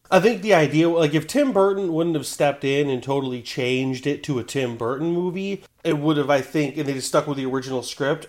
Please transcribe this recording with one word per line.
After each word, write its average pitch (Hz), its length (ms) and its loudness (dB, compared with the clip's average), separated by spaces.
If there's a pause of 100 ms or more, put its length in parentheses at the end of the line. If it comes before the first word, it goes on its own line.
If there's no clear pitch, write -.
(100)
I 185 80 6
think 196 220 2
the 208 120 2
idea, 156 360 4
like, 165 240 2
if 151 120 2
Tim 269 280 2
Burton 196 400 2
wouldn't 165 240 0
have 135 80 -4
stepped 143 400 0
in 139 240 2
and 127 120 -2
totally 135 400 -2
changed 127 640 -2
it 143 180 -2
to 135 160 -2
a 113 40 -4
Tim 123 320 -4
Burton 135 380 -2
movie, 185 500 -4 (220)
it 156 140 2
would 151 180 2
have, 139 120 0
I 143 120 4
think, 143 360 -2
and 151 80 -4
they 139 80 -2
just 131 140 -6
stuck 151 200 0
with 143 100 -4
the 135 80 -4
original 131 360 -4
script, 151 480 -4